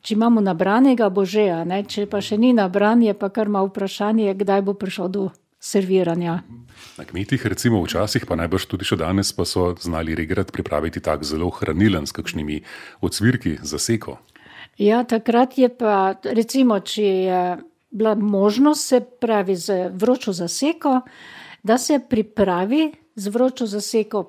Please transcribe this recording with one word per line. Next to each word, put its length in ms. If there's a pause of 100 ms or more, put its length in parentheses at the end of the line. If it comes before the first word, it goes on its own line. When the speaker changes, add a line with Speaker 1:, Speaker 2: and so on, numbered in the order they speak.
Speaker 1:
če 140
imamo 260
nabranega, 680
bo 160
že, 260
a 140
ne, 200
če 220
pa 140
še 180
ni 140
nabran, 500
je 120
pa 140
kar 200
malo 240
vprašanje, 600
kdaj 280
bo 120
prišel 340
do 200 (320)
serviranja. 800 (560)
Speaker 2:
Na 60
kmetih 420
recimo 360
včasih, 440
pa 120
najbrž 320
tudi 160
še 120
danes, 360
pa 120
so 340
znali 340
regrat 400
pripraviti 480
tak 240
zelo 240
hranilen, 560
s 80
kakšnimi 480 (400)
ocvirki 600
za 160
seko. 400 (600)
Speaker 1:
Ja, 240
takrat 560
je 100
pa, 540
recimo, 580
če 220
je 400 (480)
bila 240
možnost, 720
se 160
pravi, 560
z 400
vročo 340
zaseko, 680 (680)
da 120
se 200
pripravi 960 (260)
z 160
vročo 320
zaseko 640